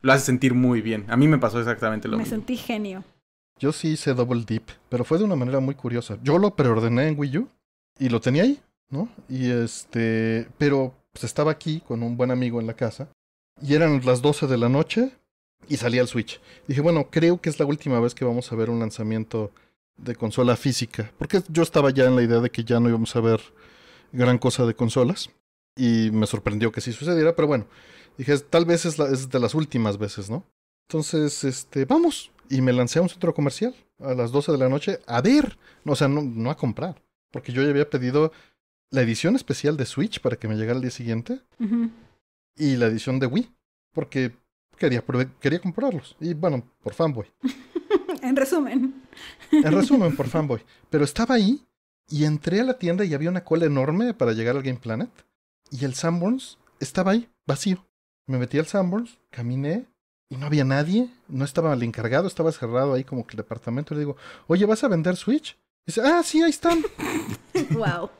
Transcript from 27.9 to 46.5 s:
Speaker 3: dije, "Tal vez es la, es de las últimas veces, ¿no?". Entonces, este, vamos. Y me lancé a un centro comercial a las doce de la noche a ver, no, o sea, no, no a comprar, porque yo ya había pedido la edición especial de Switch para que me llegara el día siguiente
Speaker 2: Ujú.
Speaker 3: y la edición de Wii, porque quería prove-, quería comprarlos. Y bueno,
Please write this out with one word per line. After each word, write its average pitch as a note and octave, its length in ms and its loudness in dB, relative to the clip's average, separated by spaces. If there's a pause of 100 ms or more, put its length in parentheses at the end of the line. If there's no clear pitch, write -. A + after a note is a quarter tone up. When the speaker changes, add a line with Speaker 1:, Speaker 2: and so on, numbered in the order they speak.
Speaker 3:
dije, C3+ 200 0
"Tal E3 280 2
vez E3+ 180 2
es D#3 140 -4
la, D3 100 2
es C3 220 -4
de B2+ 100 0
las A#2+ 140 0
últimas A#2+ 440 0
veces, G2+ 320 -8
¿no?". C#3+ 140 -8 (440)
Entonces, D3+ 560 -2
este, C3+ 420 -4
vamos. D#4+ 440 0 (180)
Y C3+ 120 0
me B2+ 120 4
lancé B2 280 2
a - 20 4
un F#3 60 2
centro E3+ 260 -2
comercial D#3+ 400 -2 (240)
a C3 160 -4
las A#2+ 160 0
doce C#3+ 220 0
de C#3+ 60 2
la C3 100 2
noche D3 400 -2
a A#2+ 120 0
ver, C4 380 4 (240)
no, D3+ 120 0
o - 20 -4
sea, D3+ 100 2
no, C#3+ 160 2
no A#2 300 -4
a D#3 40 -4
comprar, C#3 460 -4 (300)
porque - 200 -10
yo B2 100 0
ya D3 80 4
había C#3+ 200 2
pedido C#3+ 400 2 (600)
la C3+ 100 2
edición A#2+ 320 2
especial D3+ 420 -2
de C3+ 80 -2
Switch - 360 -4
para B2 160 -2
que - 100 -10
me G#2+ 80 -2
llegara A2 220 -2
el C3 60 -4
día B2 100 -4
siguiente A#2 480 -6 (180)
Speaker 2:
Ujú. A3+ 320 -2 (680)
Speaker 3:
y C#3 200 0
la A#2+ 100 2
edición A2+ 320 -2
de C3 80 0
Wii, E3 240 -2 (420)
porque C3 440 -4 (420)
quería B2+ 260 0
prove-, B2+ 360 -2
quería D3+ 180 0
comprarlos. F#3+ 600 -4
Y E3 140 -4
bueno, D3 280 -2 (220)